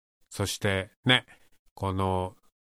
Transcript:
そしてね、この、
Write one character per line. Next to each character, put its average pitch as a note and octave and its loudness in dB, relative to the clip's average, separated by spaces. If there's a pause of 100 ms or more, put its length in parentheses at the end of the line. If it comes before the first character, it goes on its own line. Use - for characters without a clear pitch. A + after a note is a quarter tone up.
(300)
そ G2+ -4
し - -6
て F#2+ -2 (140)
ね、 B2+ 4 (480)
こ G2 -4
の、 F#2 -2 (300)